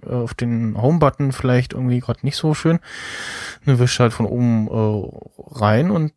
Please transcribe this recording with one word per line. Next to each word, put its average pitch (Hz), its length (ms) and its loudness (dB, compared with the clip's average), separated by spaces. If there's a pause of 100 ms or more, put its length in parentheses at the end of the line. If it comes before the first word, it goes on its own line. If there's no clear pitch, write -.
äh, - 80 -8
auf 117 200 -4
den 117 460 -2
Home-Button 143 520 2
vielleicht 127 400 0
irgendwie 123 260 -2
grad - 240 -4
nicht 139 140 -4
so 156 180 0
schön. 165 240 2 (880)
Dann 131 140 4
wischst 123 180 2
du 127 60 4
halt 113 80 4
von 113 140 -2
oben, 117 420 0
äh, 107 420 0 (480)
rein 113 320 4
und 160 260 0